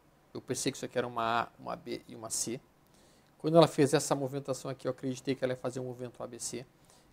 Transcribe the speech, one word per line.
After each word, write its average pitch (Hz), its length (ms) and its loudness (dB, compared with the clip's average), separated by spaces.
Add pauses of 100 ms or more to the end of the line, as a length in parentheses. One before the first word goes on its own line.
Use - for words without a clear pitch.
(320)
Eu - 80 -8
pensei - 320 -4
que - 40 -14
isso - 80 -8
aqui 127 140 -4
era 123 80 0
uma 117 360 0
A, 113 60 -4 (120)
uma 117 160 -6
B 113 320 -10
e 123 80 -16
uma 113 140 -12
C. - 300 -4 (800)
Quando 160 180 4
ela 160 120 12
fez 143 260 6
essa 143 220 2
movimentação 139 520 -6
aqui, 135 200 -6
eu - 20 0
acreditei 131 460 -4
que 131 80 -2
ela 127 80 0
ia 127 40 -2
fazer 127 220 -6
um 127 60 -6
movimento 123 400 -10
A - 20 -8
B 120 140 -14
C. 123 260 -8 (460)